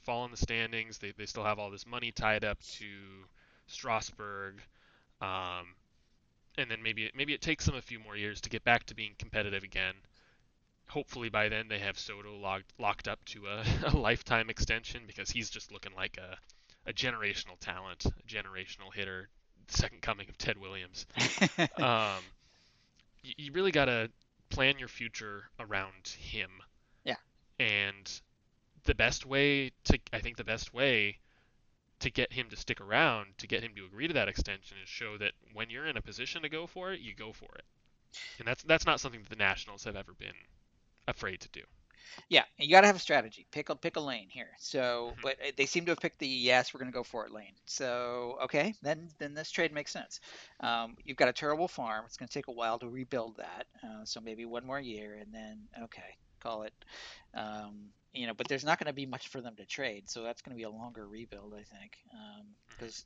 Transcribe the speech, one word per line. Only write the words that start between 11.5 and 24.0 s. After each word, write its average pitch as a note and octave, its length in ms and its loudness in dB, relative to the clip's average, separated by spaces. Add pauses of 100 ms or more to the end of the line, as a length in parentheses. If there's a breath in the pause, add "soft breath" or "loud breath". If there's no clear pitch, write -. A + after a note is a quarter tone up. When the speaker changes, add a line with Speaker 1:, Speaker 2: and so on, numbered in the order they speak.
Speaker 1:
they G#2+ 120 -2
have G2 180 -2
Soto G#2 380 -10
locked, G2 420 -4
locked G#2 300 0
up G2+ 180 -6
to G2+ 200 -12
a, G#2+ 180 -4 (120)
<laughs> - 100 0
a D3+ 100 2
lifetime A2+ 540 2
extension, A#2 560 -2
because G2+ 240 -8
he's A2 200 -4
just - 220 -12
looking G2 220 -12
like F#2 240 -4
a, F#2 200 -12 (500 soft breath)
a A#2+ 40 -6
generational G#2+ 680 -2
talent, F#2 460 -8
a - 40 4 (180)
generational G2 680 -10
hitter, F#2+ 340 -6 (400)
second - 340 0
coming G2+ 260 -4
of - 100 -18
Ted G2+ 200 -2
Williams. F#2+ 480 -10 (100)
Speaker 2:
<laughs> D3+ 600 4
Speaker 1:
Um, G#2+ 480 4 (1000 soft breath)
y-, C3 120 -10
you C#3+ 160 -10
really F#3+ 200 4
gotta B2 380 6 (400)